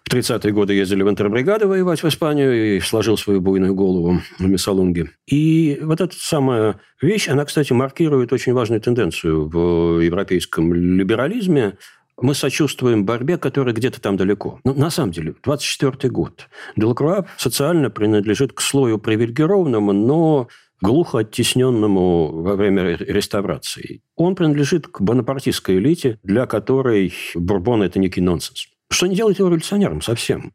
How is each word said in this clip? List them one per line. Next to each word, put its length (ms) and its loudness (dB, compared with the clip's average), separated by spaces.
в 40 -12
тридцатые 440 0
годы 200 2
ездили 300 2
в 60 4
интербригады 580 0
воевать 340 0
в 60 -2
Испанию 680 2
и 20 -2
сложил 380 0
свою 240 0
буйную 340 2
голову 460 2
на 80 0
Мессалунге. 600 0
И 540 2
вот 180 -2
эта 180 -4
самая 640 0
вещь, 260 0
она, 160 0
кстати, 300 -2
маркирует 580 0
очень 220 0
важную 260 0
тенденцию 680 0
в 500 2
европейском 760 0
либерализме. 1000 0
Мы 140 2
сочувствуем 680 0
борьбе, 320 -2
которая 360 -2
где-то 260 -2
там 160 -2
далеко. 480 -2
Но 100 0
на 160 0
самом 220 -2
деле, 320 -8
двадцать 240 -2
четвертый 420 -2
год. 380 -6
Делакруа 480 0
социально 540 0
принадлежит 640 0
к 80 -10
слою 360 0
привилегированному, 920 0
но 560 2
глухо 400 2
оттесненному 1200 2
во 120 0
время 280 2
ре-, 160 -2
реставрации. 1040 -6
Он 180 0
принадлежит 520 0
к 120 -16
бонапартистской 800 0
элите, 460 0
для 220 0
которой 680 0
Бурбон — 480 0
это 160 -2
некий 200 0
нонсенс. 480 -2
Что 160 0
не 80 -2
делает 240 2
его 80 2
революционером 540 0
совсем. 540 -4